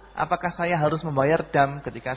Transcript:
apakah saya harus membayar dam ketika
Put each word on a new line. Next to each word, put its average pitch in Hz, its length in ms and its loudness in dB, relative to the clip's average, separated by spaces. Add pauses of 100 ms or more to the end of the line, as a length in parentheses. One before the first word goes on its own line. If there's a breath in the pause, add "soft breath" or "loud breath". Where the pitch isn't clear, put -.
(140)
apakah 170 400 -2
saya 175 240 0
harus 151 240 2
membayar 151 480 2
dam 143 320 2
ketika 123 360 -8